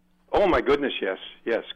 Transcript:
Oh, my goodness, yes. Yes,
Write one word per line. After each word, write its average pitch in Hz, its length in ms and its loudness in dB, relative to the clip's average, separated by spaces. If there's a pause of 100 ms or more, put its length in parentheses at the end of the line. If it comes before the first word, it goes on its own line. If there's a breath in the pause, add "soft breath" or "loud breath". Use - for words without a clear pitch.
(320)
Oh, 190 140 4
my 143 140 4
goodness, 135 400 2
yes. 95 180 -4 (260)
Yes, 113 180 -2 (140)